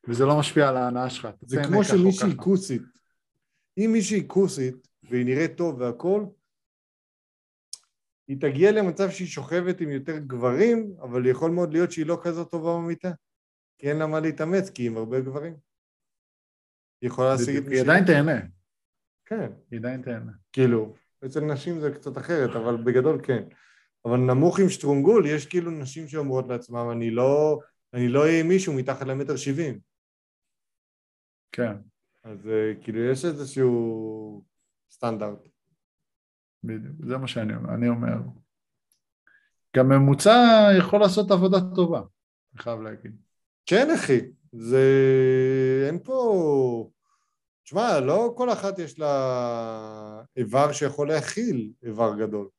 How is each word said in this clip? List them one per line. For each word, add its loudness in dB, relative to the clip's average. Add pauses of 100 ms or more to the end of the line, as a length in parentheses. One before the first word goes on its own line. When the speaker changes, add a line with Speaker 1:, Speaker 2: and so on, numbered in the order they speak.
Speaker 1:
וזה 2
לא 4
משפיע 4
על 0
ההנאה -2
שלך. -12 (140)
Speaker 2:
זה -8
Speaker 1:
תהנה -2
Speaker 2:
כמו 4
Speaker 1:
ככה 0
או 6
Speaker 2:
שמישהי 2
Speaker 1:
ככה. -8
Speaker 2:
כוסית. 0 (960)
אם 2
מישהי 0
כוסית, 0 (160)
והיא -2
נראית -2
טוב -4
והכל, -2 (2000)
היא -8
תגיע 4
למצב 0
שהיא -10
שוכבת -4
עם -4
יותר -6
גברים, 0
אבל -4
יכול 0
מאוד -2
להיות 0
שהיא -6
לא -2
כזאת -6
טובה -4
במיטה. -8 (680)
כי -6
אין -2
לה -2
מה -2
להתאמץ, -2
כי -12
היא -2
עם -6
הרבה -4
גברים. -8 (1500)
היא -6
יכולה 0
להשיג 0
את -2
Speaker 1:
בדיוק, -10
Speaker 2:
מי -4
Speaker 1:
היא 2
Speaker 2:
שהיא 4
Speaker 1:
עדיין 6
Speaker 2:
רוצה. 6
Speaker 1:
תהנה. 2 (800)
Speaker 2:
כן. -8 (200)
Speaker 1:
היא -10
עדיין -8
תהנה. -10 (220)
Speaker 2:
כאילו, 2 (300)
אצל -6
נשים -6
זה -2
קצת -12
אחרת, -2
אבל -4
בגדול 2
כן. -2 (640)
אבל 0
נמוך 4
עם 6
שטרונגול, 4
יש -2
כאילו -4
נשים -12
שאומרות -4
לעצמם, -6
"אני -4
לא... 2 (340)
אני 0
לא 2
אהיה 4
עם 0
מישהו 2
מתחת -4
למטר -4
שבעים." -6 (1800)
Speaker 1:
כן. -4 (500)
Speaker 2:
אז, -18
אה, -2
כאילו, -6 (120)
יש -4
איזשהו -4 (480)
סטנדרט. -8 (1160)
Speaker 1:
בדיוק, -12 (100)
זה -6
מה -8
שאני -6
אומר. -8
אני 0
אומר. -2 (1600)
גם 6
ממוצע 6 (480)
יכול 2
לעשות 4
עבודה 4 (180)
טובה, 2 (540)
אני -20
חייב -8
להגיד. -14 (440)
Speaker 2:
כן, 4
אחי. 2 (320)
זה... 2 (1040)
אין -6
פה... 0 (760)
תשמע, 0
לא 0
כל -2
אחת -6
יש -12
לה -4 (140)
איבר 0
שיכול -4
להכיל -4 (100)
איבר 0
גדול. -4